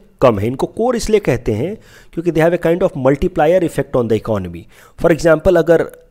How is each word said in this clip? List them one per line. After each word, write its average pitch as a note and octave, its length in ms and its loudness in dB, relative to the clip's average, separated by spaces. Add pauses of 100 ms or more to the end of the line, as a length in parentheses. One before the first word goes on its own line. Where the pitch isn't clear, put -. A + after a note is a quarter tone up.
(200)
कम A#2 180 4
है। G2 80 -4
इनको C3 200 -4
कोर A#3+ 300 -2
इसलिए G#3+ 240 0
कहते B2+ 320 -2
हैं D3+ 240 -4 (380)
क्योंकि E3+ 160 -4
they D#3 140 0
have F3 140 2
a - 60 -20
kind E3+ 220 0
of E3 180 -6
multiplier D#3+ 640 2
effect - 280 -4
on A#2 140 0
the A2 100 2
economy। F2+ 420 -6 (400)
For E3+ 100 4
example, D#3+ 460 2
अगर D#3+ 280 2 (240)